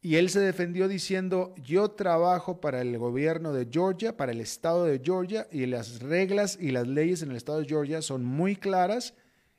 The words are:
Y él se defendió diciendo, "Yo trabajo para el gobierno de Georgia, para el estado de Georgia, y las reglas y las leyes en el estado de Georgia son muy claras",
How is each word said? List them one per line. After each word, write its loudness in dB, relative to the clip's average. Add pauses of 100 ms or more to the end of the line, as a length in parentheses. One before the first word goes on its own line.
Y 2
él 4
se 2
defendió 0
diciendo, -2
"Yo 2
trabajo 2
para -2
el -2
gobierno 0
de -2
Georgia, 0
para -4
el -4
estado 0
de 2
Georgia, -2
y -2
las -4
reglas 0
y -2
las 0
leyes 2
en -6
el -6
estado -4
de -2
Georgia -2
son -4
muy 2
claras", 0 (440)